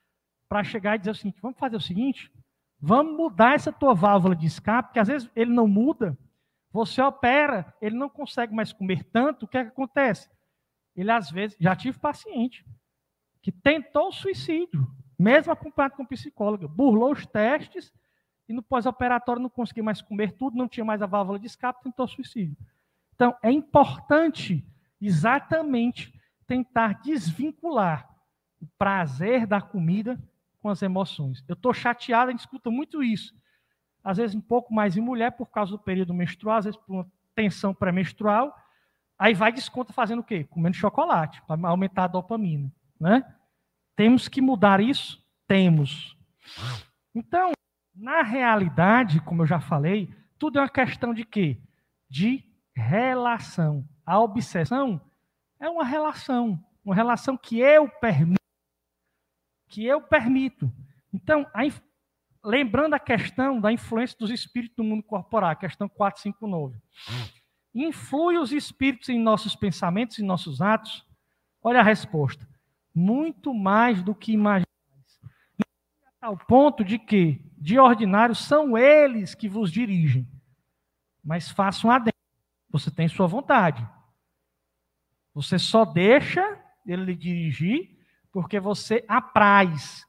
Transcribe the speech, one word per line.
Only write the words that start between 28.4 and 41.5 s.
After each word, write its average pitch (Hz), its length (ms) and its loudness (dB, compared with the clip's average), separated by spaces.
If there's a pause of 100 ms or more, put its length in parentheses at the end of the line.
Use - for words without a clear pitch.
o 156 80 -18 (120)
prazer 196 680 0
da 202 140 0
comida 202 580 -4 (440)
com 208 80 -4
as 196 100 -4
emoções. 185 640 -4
Eu 170 100 -8
tô 247 180 -2
chateado, 240 540 0
a - 20 -4
gente 240 100 -8
escuta - 300 -10
muito 285 320 -4
isso. 226 320 -4 (680)
Às 196 140 -4
vezes 214 180 -2
um 214 60 -4
pouco 240 320 -2
mais 208 240 0
em 220 60 0
mulher 240 300 -2
por 240 180 -14
causa 202 220 -4
do 208 60 -10
período 185 360 -4
menstrual, 208 420 -2
às 214 80 -2
vezes 208 160 -10
por - 120 -16
uma 185 200 -8 (220)
tensão 208 400 -2
pré-menstrual, 208 800 -2 (640)
aí 214 160 4
vai 214 160 4
e 233 40 -8
desconta 247 380 -10
fazendo 233 280 -2
o 226 40 -14
quê? 170 200 -6
Comendo 170 320 -2
chocolate, 202 680 0
pra 156 120 -4 (100)